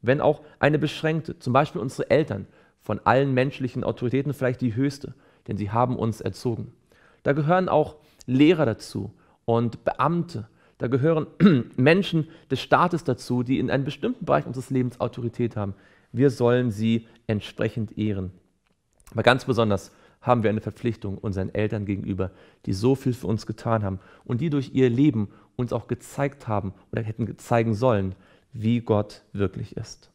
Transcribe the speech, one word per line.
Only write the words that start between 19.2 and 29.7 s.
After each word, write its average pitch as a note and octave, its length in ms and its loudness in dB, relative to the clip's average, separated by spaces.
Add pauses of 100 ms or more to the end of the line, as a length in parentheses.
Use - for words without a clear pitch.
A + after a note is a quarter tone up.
ganz B2 220 6
besonders A2 440 2 (300)
haben A#2 240 4
wir G#2 60 4
eine G#2+ 100 0
Verpflichtung G#2+ 580 -6
unseren F#2+ 340 -4
Eltern G#2 320 -2
gegenüber, F#2+ 460 -4 (360)
die - 80 -2
so A#2 200 2
viel C3 180 -4
für - 140 -8
uns G#2+ 180 -2
getan A2 380 -2
haben F#2+ 160 -4 (260)
und A#2+ 160 -4
die E3 100 -2
durch C#3+ 220 -2
ihr C3 160 4
Leben A#2 420 2 (260)
uns B2 160 -4
auch A#2 160 -6
gezeigt - 580 -6
haben G2 260 -2 (200)
oder A#2 100 -2
hätten A2 360 -6
zeigen A#2 360 0
sollen, G2+ 400 2 (380)
wie A2+ 300 0
Gott G#2 400 -2 (100)
wirklich G2+ 440 -4